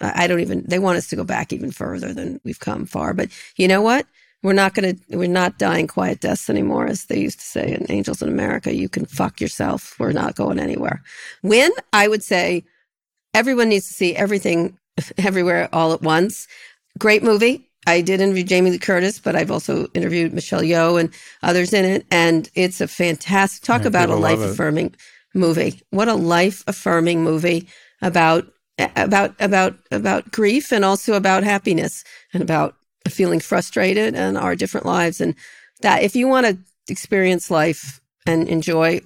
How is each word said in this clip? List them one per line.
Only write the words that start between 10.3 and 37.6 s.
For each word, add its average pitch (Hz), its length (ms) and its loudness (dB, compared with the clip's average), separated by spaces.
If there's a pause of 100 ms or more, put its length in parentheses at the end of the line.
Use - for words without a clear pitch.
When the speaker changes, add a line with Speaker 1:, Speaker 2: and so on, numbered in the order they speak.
Speaker 1:
going - 240 -4
anywhere. - 420 -6 (400)
When 240 280 4 (220)
I 208 160 6
would 214 140 0
say 175 420 0 (680)
everyone 233 340 4
needs 196 200 2
to - 60 -14
see 175 200 0
everything, 190 640 0 (200)
<laughs> - 200 -8
everywhere, 180 540 0
all 165 200 2
at - 100 -4
once. 165 440 0 (520)
Great 214 240 4
movie. 233 460 2 (180)
I 175 140 4
did 185 200 0
interview 190 240 2
Jamie 185 260 4
Lee 175 80 -2
Curtis, 185 400 0
but - 180 -4
I've 165 140 -2
also - 440 -4
interviewed 170 400 -2
Michelle 170 280 -4
Yeoh 165 380 4
and 165 120 0 (300)
others 180 300 2
in 196 120 4
it. 185 260 0
And 165 440 4
it's 185 260 0
a 160 80 -2
fantastic, 185 760 -2
talk 240 180 0
Speaker 2:
Yeah, 247 60 0
Speaker 1:
about 180 160 2
a - 80 0
Speaker 2:
people - 80 0
love - 180 2
it. - 40 -2
Speaker 1:
life-affirming 156 520 -2 (400)
movie. 165 460 0 (100)
What 214 180 0
a 220 60 2
life-affirming 170 1080 0
movie 165 460 0 (340)
about, 170 440 2 (500)
about, 202 440 2
about, 190 360 2 (140)
about 202 400 -2
grief 220 420 0
and 202 120 2
also 196 300 2
about 190 300 2
happiness 190 600 -2 (300)
and - 80 -2
about 156 320 -2 (340)
feeling 175 320 0
frustrated 196 760 0
and 190 220 -2
our 185 180 -2
different 185 300 -6
lives. 175 360 0
And 170 140 -2 (460)
that - 220 2
if 196 120 0
you 247 140 2
wanna 240 300 2 (300)
experience 185 600 -2
life 156 500 -2 (260)